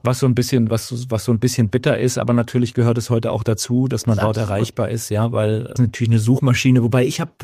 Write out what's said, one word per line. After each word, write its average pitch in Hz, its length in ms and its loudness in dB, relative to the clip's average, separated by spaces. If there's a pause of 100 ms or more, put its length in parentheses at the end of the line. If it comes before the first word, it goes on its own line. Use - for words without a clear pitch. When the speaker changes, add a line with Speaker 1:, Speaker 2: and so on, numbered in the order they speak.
Speaker 1:
Was 127 160 0
so - 80 -2
ein 127 80 4
bisschen, 120 380 0
was, 120 400 -6
was 110 120 -2
so - 80 0
ein 117 60 2
bisschen 120 320 0
bitter 127 300 0
ist, 127 180 0
aber 117 160 0
natürlich 120 400 0
gehört 117 240 2
es 117 140 -4
heute 117 200 0
auch 110 120 -4
dazu, 120 440 0
dass 120 200 -4
man 117 80 4
Speaker 2:
Das 98 80 0
Speaker 1:
dort 107 140 2
Speaker 2:
ist 110 40 -2
Speaker 1:
erreichbar 104 480 -2
ist, 113 200 -6
ja, 107 220 0
weil 107 340 -2
das - 80 -12
ist - 80 -4
natürlich 113 280 0
eine 113 100 4
Suchmaschine, 127 640 4
wobei 123 240 2
ich 139 160 -4
hab, - 220 -10